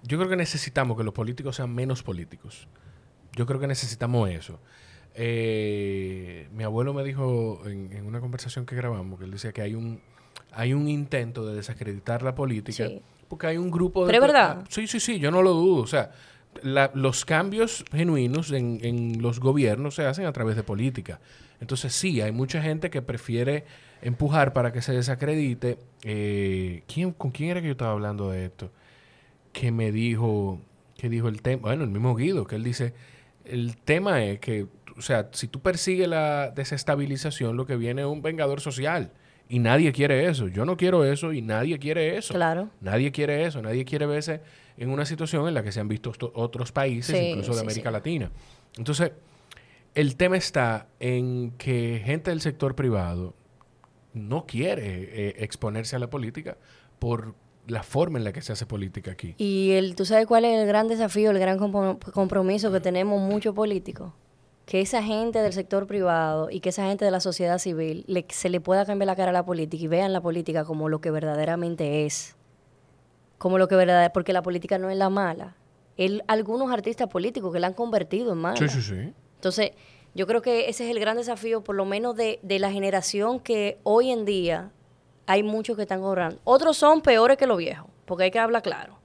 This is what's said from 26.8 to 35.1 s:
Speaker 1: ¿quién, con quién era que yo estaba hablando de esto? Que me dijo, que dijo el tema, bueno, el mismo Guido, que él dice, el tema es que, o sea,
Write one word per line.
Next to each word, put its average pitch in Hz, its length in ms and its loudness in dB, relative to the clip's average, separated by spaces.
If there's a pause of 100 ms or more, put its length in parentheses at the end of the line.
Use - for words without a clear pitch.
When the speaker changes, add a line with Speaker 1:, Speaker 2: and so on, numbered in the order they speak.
Speaker 1:
¿quién, 180 240 -2
con 139 200 -4
quién 151 200 -4
era 180 100 -2
que 165 60 -4
yo 147 60 -2
estaba 123 180 -2
hablando 104 400 -2
de 92 140 -4
esto? 90 260 -12 (800)
Que 123 200 -2
me 113 200 0
dijo, 110 680 0 (380)
que 123 120 -4
dijo 117 180 0
el 110 140 -4
tema, 127 220 -2
bueno, 131 200 0
el 120 80 -2
mismo 113 240 2
Guido, 156 300 0
que - 100 -8
él 107 80 -4
dice, 120 300 -4 (520)
el 120 320 -4
tema 165 460 2
es 104 160 -2
que, 104 280 -4 (300)
o - 40 -16
sea, 113 300 0